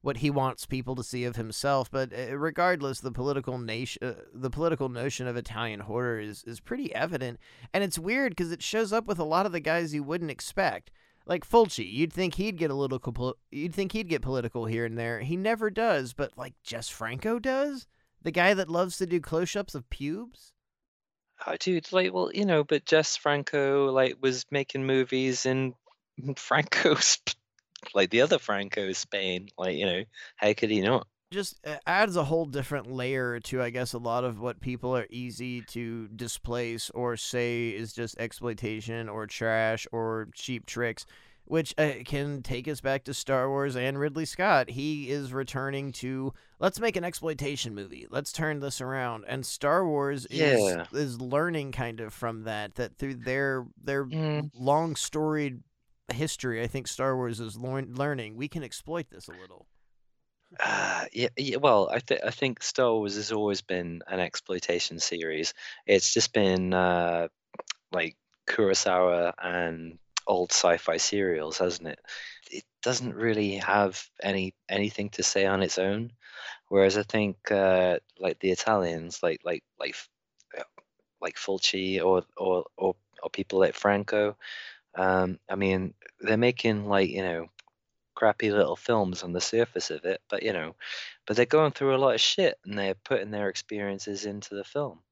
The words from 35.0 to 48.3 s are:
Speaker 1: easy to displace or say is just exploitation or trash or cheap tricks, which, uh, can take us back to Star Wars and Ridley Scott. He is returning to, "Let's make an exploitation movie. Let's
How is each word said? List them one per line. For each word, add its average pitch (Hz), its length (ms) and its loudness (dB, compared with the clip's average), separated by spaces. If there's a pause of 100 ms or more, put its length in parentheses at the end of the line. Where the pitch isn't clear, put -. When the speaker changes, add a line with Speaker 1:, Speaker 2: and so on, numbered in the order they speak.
Speaker 1:
easy 123 520 -10
to 117 460 -8
displace 117 840 -6
or 120 260 -4
say 120 540 -2
is 110 220 -8
just 117 260 -8
exploitation 113 880 -8
or 107 180 -8
trash 113 680 0
or 113 420 -4
cheap 120 320 -8
tricks, 117 380 -6 (400)
which, 160 340 -2
uh, 151 160 2 (100)
can 143 380 -4
take 127 260 -6
us 147 120 -6
back 135 240 0
to 143 100 -8
Star 131 340 0
Wars 139 280 0
and 135 220 -2
Ridley 147 260 -2
Scott. 165 460 2
He 143 400 -4
is 139 220 -2
returning 139 600 -4
to, 131 380 -6 (280)
"Let's 185 180 0
make 226 180 0
an 175 80 0
exploitation 143 720 -6
movie. 98 340 -12
Let's 139 240 -6